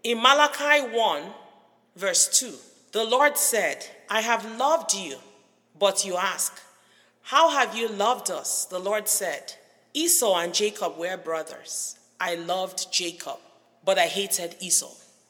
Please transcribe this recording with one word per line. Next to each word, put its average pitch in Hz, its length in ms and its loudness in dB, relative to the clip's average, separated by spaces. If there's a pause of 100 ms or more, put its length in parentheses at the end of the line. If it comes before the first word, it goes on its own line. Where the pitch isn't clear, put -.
In 233 180 -2
Malachi 285 720 4
one, 190 380 0 (640)
verse 180 320 2
two, 202 300 -2 (340)
the 220 120 0
Lord 277 340 2
said, 185 480 0 (240)
"I 220 100 2
have 220 240 0 (140)
loved 294 360 2
you," 160 240 -8 (600)
but 196 260 2
you 185 120 -4
ask, 180 360 -2 (720)
"How 311 280 6
have 240 240 0
you 226 140 -2
loved 208 420 0
us?" - 360 -4
The 185 120 -8
Lord 202 300 -2
said, - 460 -4 (400)
"Esau 294 420 2
and 170 180 -2
Jacob 202 440 -2
were 180 180 -6
brothers. - 800 -8 (220)
I 175 160 -2
loved 185 580 -4
Jacob, 170 460 -6 (460)
but 190 140 4
I 170 80 6
hated 185 540 -4
Esau." - 300 -2 (400)